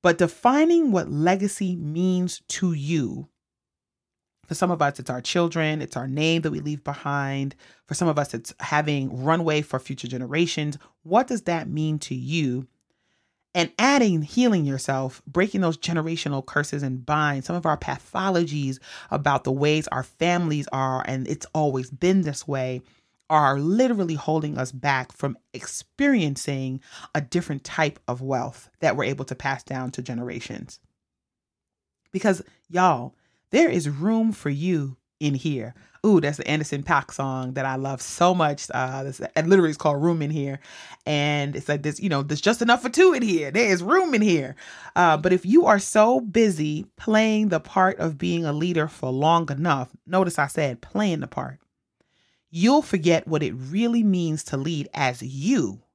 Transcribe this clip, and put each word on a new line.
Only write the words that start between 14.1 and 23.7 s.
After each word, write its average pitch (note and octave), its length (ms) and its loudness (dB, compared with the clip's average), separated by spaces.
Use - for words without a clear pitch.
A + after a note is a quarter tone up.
healing G#3 440 2
yourself, C3+ 600 -4
breaking F#3+ 320 0
those E3 180 0
generational D#3+ 680 -4
curses C#3+ 380 -4
and B2+ 220 -4
binds, D3 400 0
some F3 100 -4
of E3 100 -6
our D#3 120 2
pathologies D3 1000 -2
about C#3+ 340 0
the C3+ 80 -2
ways D3+ 380 0
our B2+ 140 -4
families E3 680 -2
are, C3 340 -2
and C3 220 -4
it's - 260 -6
always C3+ 360 0
been F#3 320 2
this D3+ 260 -6
way, B2+ 340 -4
are C#3+ 300 4
literally G3 560 2